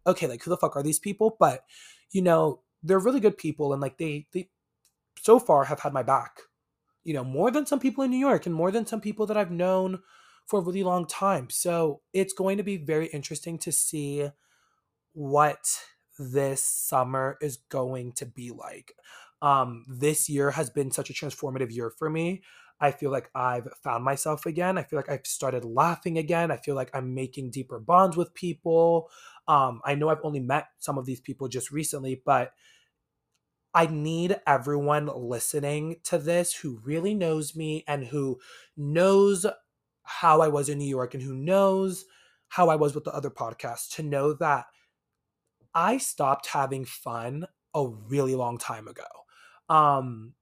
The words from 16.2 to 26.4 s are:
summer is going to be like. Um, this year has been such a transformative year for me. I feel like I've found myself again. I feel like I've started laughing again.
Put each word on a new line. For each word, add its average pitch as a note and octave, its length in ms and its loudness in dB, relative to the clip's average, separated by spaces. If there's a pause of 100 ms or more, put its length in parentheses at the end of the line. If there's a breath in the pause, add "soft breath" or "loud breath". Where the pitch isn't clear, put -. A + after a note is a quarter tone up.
summer C3 800 -2
is C#3+ 160 -6 (120)
going B2+ 440 -6
to - 120 -10
be A#2+ 260 -14
like. - 420 -18 (480 loud breath)
Um, B2+ 460 2
this C3+ 420 0
year C#3 220 0
has D3 180 -2
been C3+ 220 -2
such - 180 -6
a C3+ 40 -12
transformative C3 580 -6
year A#2 180 -6
for D#3 200 -6
me. E3+ 340 -4 (360 loud breath)
I C#3+ 120 4
feel C#3 200 -4
like C3 220 -4
I've B2 340 -2 (160)
found A#2+ 200 -4
myself C#3 420 -2
again. F3 320 -2
I D3+ 60 -4
feel - 140 -6
like C#3 120 -6
I've C#3 160 -6
started B2+ 400 -4
laughing D#3+ 520 0
again. E3 340 0